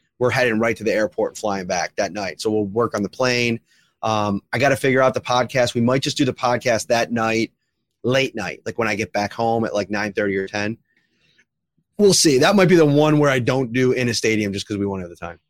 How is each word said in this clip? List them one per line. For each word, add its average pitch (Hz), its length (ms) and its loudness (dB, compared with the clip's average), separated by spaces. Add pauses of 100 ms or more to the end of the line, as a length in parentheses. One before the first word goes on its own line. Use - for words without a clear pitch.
(180)
we're 123 120 0
heading 120 280 0
right 113 180 0
to - 60 -16
the 107 100 0
airport 107 380 -2
and - 80 -16
flying 98 300 -4
back 90 260 -4
that 98 180 -4
night. 95 280 -8
So 110 100 -2
we'll 107 160 0
work 110 300 -2
on 104 80 -2
the 95 40 -4
plane. 120 520 0 (420)
Um, 104 400 -2 (100)
I 123 60 -4
gotta 135 180 2
figure 135 240 2
out 131 140 4
the 117 60 -4
podcast. 123 540 0
We 120 80 0
might 127 200 2
just 139 140 -4
do 147 80 0
the 127 100 0
podcast 123 540 -2
that 117 240 0
night, 113 400 -2 (500)
late 131 320 0
night, 92 320 -8
like, 113 100 -8
when 113 120 0
I 107 80 -2
get 101 160 -6
back 104 200 -2
home 117 320 -2
at, - 80 -4
like, 101 160 -4
nine 104 240 -4
thirty 101 240 -2
or 95 120 -4
ten. 107 300 -6 (1160)
We'll 208 160 6
see. 151 260 4
That 175 180 4
might 185 120 6
be 180 60 6
the 165 100 8
one 147 340 4
where 147 120 4
I 131 80 2
don't 127 340 -2
do 127 200 2
in 120 160 0
a 113 60 -2
stadium 107 380 0
just 95 140 -8
'cause 104 100 -6
we 101 80 -2
won't 98 180 -6
have 87 80 -14
the 87 60 -18
time. 85 220 -14 (120)